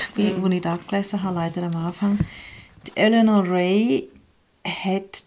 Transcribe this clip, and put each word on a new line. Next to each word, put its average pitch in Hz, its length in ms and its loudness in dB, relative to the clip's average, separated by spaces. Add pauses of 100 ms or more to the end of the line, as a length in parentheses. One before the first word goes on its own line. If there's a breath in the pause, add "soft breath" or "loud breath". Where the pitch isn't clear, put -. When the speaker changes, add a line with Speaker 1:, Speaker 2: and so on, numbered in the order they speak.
(140)
Speaker 1:
bin, 202 240 2
Speaker 2:
Mhm. 185 40 -2
Speaker 1:
wo 185 40 2
ich 180 160 2
da 170 160 -2 (100)
gelesen 196 360 -2
habe, 185 100 -2
leider 170 300 -4
am 170 120 -2
Anfang. 180 420 -2 (680 loud breath)
Die - 100 -10
Eleanor 214 520 4
Ray 190 600 2 (560)
hat 190 640 -4